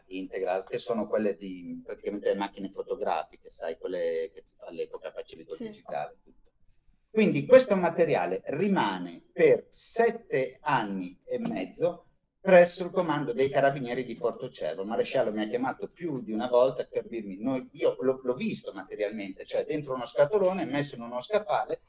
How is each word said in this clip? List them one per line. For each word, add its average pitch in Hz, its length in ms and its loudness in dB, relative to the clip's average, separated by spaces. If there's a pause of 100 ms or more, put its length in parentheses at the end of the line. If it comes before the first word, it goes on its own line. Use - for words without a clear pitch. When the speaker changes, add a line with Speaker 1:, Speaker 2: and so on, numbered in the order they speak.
Speaker 1:
Integral, 95 580 -4
che - 140 -6
sono 113 300 -4
quelle 107 280 0
di, 87 480 -10
praticamente, 101 460 -6
le 98 60 2
macchine 98 340 -6
fotografiche, 95 800 -6
sai, 82 300 -10
quelle 85 520 -4
che - 120 -20 (240)
all'epoca - 440 -10
facevi - 320 -14
col - 120 -14
Speaker 2:
Sì. 247 80 -10
Speaker 1:
digitale, - 600 -10
tutto. - 140 -20 (760)
Quindi 151 360 2
questo 254 280 10
materiale 139 680 2
rimane 104 800 -2 (100)
per 151 340 6
sette - 960 -2
anni 98 600 -2
e 123 160 -4
mezzo 117 720 -4 (300)
presso 180 460 8
il 180 60 -8
comando 147 420 0
dei 135 160 2
carabinieri 135 560 0
di 117 100 -10
Portocervo. 98 680 -6
Il 101 40 -8
maresciallo 120 440 0
mi 107 100 -2
ha 107 60 -2
chiamato 120 420 -4
più 151 320 -6
di 107 100 -8
una 110 160 -2
volta 123 380 2
per 110 220 -6
dirmi, 101 320 -8
"Noi, 127 320 -4
io 156 280 0
l'ho, 131 240 0
l'ho 123 120 -2
visto 170 380 -6
materialmente, 101 720 -8
cioè 120 220 -4
dentro 143 300 -6
uno 127 100 -6
scatolone, 185 600 2
messo 143 300 -2
in 117 60 -12
uno 123 180 -8
scaffale, 156 680 -2